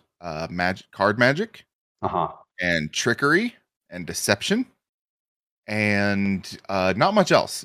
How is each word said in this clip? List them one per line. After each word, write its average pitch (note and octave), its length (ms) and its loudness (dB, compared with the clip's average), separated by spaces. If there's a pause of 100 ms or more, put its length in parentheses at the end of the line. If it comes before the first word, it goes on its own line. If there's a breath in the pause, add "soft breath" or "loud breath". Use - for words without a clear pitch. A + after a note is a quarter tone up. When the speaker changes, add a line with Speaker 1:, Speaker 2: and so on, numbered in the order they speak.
(220)
Speaker 1:
uh, E2 280 -8
magic, F2+ 420 -4
card G#2 280 2
magic C#3+ 460 0 (360)
Speaker 2:
Uh-huh. F2+ 280 -2 (300)
Speaker 1:
and E2+ 320 -2
trickery D3+ 640 0 (360)
and F2 160 -12
deception - 580 -2 (1000)
and, G2+ 880 0 (120)
uh, F#2+ 280 2
not F3 160 2
much G3+ 180 4
else - 340 2